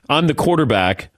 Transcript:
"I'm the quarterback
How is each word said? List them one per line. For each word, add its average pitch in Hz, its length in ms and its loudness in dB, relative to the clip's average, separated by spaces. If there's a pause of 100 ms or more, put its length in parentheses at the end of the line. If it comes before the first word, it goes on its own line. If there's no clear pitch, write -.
"I'm 160 180 0
the 156 60 0
quarterback 113 840 0